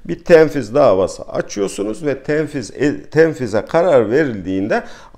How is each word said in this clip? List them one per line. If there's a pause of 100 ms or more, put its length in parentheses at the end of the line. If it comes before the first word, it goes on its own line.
bir
tenfiz
davası
açıyorsunuz
ve
tenfiz,
e,
tenfize
karar
verildiğinde (340)